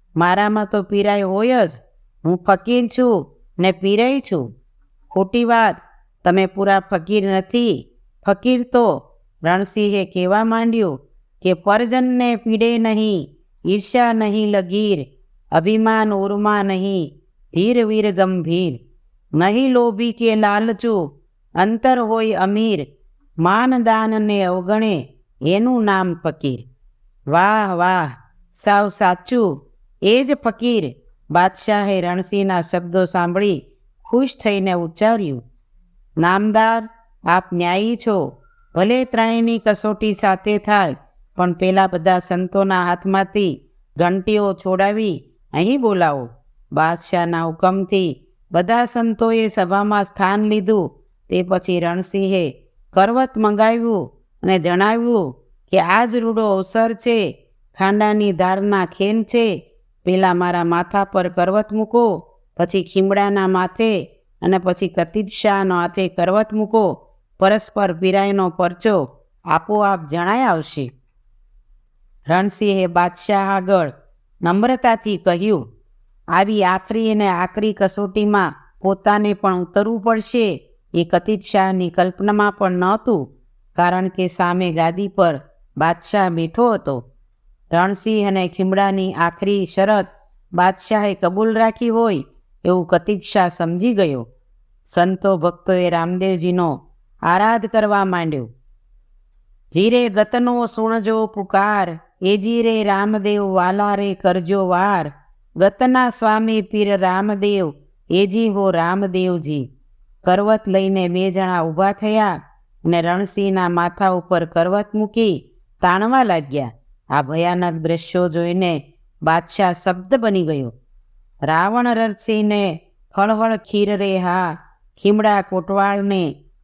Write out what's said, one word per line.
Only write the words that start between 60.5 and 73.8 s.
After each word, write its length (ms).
માથા 400
પર 260
કરવત 440
મૂકો, 560
પછી 260
ખીમડાના 640
માથે 560
અને 160
પછી 300
કતીબ 400
શાહનો 480
હાથે 320
કરવત 460
મૂકો. 560
પરસ્પર 540
પીરાઈનો 560
પરચો 680
આપોઆપ 640
જણાઈ 340
આવશે. 500
રણસિંહે 600
બાદશાહ 600
આગળ 440